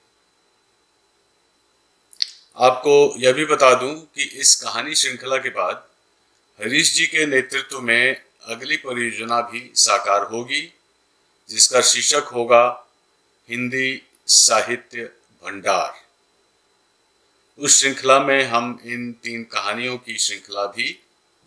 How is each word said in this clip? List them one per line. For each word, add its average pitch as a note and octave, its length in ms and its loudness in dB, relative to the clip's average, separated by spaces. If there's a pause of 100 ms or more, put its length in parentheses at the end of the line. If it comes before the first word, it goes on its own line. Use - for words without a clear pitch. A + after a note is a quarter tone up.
(2500)
आपको C#3+ 600 4
यह B2+ 140 4
भी D3+ 120 0
बता C3+ 300 6
दूं B2+ 200 -4
कि D#3 280 -8
इस C3+ 320 2
कहानी A#2+ 400 -6
श्रृंखला C3 420 -2
के B2+ 140 -4
बाद F#2+ 380 -6 (720)
हरीश C#3 340 0
जी D#3+ 120 0
के D#3+ 200 -2
नेतृत्व C3 540 -4
में B2 420 0 (220)
अगली B2+ 320 -8
परियोजना A#2 640 -4
भी A#2 340 -10
साकार G2+ 480 2
होगी, B2+ 520 -8 (720)
जिसका A2+ 320 4
शीर्षक B2 540 2
होगा A#2+ 520 4 (640)
हिंदी B2+ 520 -4 (240)
साहित्य A#2 840 2 (340)
भंडार। F#2+ 500 -2 (1600)
उस C#3 220 4
श्रृंखला C3+ 400 2
में C#3 240 2
हम A#2+ 400 -4
इन A#2+ 280 -10
तीन A#2 320 -12
कहानियों A2+ 540 -6
की A2+ 200 -14
श्रृंखला G2+ 480 -6
भी A#2+ 360 -8 (440)